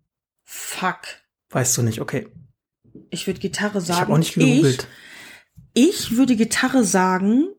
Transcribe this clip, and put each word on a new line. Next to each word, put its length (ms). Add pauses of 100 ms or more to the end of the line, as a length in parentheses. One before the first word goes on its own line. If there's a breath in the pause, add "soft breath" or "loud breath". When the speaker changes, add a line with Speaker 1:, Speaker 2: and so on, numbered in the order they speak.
(440)
Speaker 1:
Fuck. 560 (500)
Speaker 2:
Weißt 260
du 60
nicht, 180
okay. 280 (840)
Speaker 1:
Ich 160
würd 140
Gitarre 380
Speaker 2:
Ich 120
hab 80
Speaker 1:
sagen. 140
Speaker 2:
auch 60
nicht 160
gegoogelt. 520 (880 loud breath)
Speaker 1:
Ich, 140 (220)
ich 60
würde 200
Gitarre 480
sagen, 600 (120)